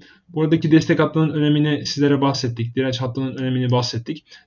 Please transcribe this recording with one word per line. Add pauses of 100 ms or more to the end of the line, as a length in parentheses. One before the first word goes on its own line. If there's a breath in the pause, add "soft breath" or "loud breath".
(280 loud breath)
Buradaki
destek
hattının
önemini
sizlere
bahsettik.
Direnç
hattının
önemini
bahsettik. (220 loud breath)